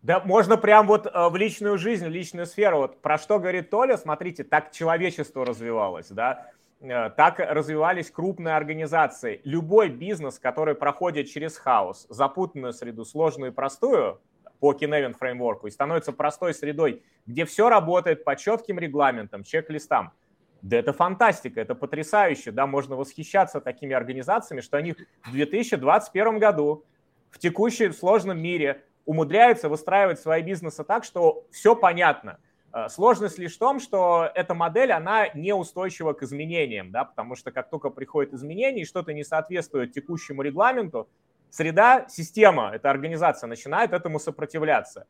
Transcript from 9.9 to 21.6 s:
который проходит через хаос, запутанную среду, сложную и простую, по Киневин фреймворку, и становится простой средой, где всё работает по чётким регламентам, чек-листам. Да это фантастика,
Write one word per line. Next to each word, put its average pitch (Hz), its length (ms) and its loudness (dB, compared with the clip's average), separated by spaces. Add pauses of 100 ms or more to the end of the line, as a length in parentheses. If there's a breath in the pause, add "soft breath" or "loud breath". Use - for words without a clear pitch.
который 147 380 -2
проходит 147 500 -2
через 151 300 -10
хаос, 101 520 0
запутанную 135 640 -4
среду, 117 320 -12
сложную 147 460 -4
и 123 40 -18
простую, 139 680 0 (400)
по 143 140 4
Киневин 143 380 -2
фреймворку, 123 540 -4
и 104 40 -8
становится 147 420 -4
простой 151 420 -4
средой, 147 480 -2 (240 soft breath)
где 123 180 -4
всё 208 240 2
работает 175 540 2
по 139 140 -2
чётким 208 420 -4
регламентам, 131 640 -2
чек-листам. 151 680 -4 (500)
Да 98 140 -2
это 120 160 0
фантастика, 180 680 0